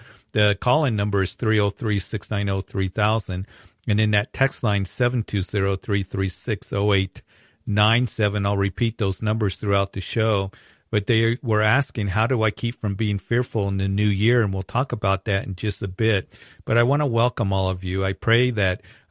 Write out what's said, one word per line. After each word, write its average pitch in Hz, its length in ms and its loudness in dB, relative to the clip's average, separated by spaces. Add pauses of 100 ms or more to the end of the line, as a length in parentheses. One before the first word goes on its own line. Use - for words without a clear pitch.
(320)
The 104 280 2
call-in 131 360 2
number 101 260 0
is 92 140 -2
three 110 240 0
oh 101 100 2
three, 107 300 -2
six - 320 -8
nine 101 180 -2
oh, 98 120 -2
three 95 280 -4
thousand. 104 560 -2 (420)
And 107 140 2
in 107 100 2
that 104 220 0
text - 300 -2
line, 101 220 2
seven 123 380 -2
two 98 200 -2
zero, 98 340 0
three 101 240 -2
three 98 260 -2
six, - 460 -6
oh 104 180 2
eight 98 300 0 (440)
nine 110 420 2
seven. 104 380 0
I'll 101 120 0
repeat 101 400 0
those 98 240 -2
numbers 107 340 0
throughout 98 380 0
the 98 80 -6
show. 107 500 0 (400)
But 107 160 0
they 113 340 2
were 110 200 0
asking, 110 460 0
"How 107 200 0
do 120 160 0
I 107 80 2
keep - 300 -6
from 98 140 -2
being 104 220 0
fearful 117 520 -2
in 98 80 -2
the 98 100 -2
new 101 200 2
year?" 110 360 4
And 98 100 0
we'll 95 100 -4
talk - 280 -2
about 98 340 0
that 98 200 0
in 98 100 -6
just - 260 -6
a 98 60 -4
bit. 104 500 -2 (280)
But 113 120 0
I 120 60 4
want 143 180 2
to 147 40 0
welcome 113 480 0
all 95 160 2
of 92 140 -4
you. 92 200 -2
I 95 80 0
pray 120 400 2
that, 95 300 0 (300)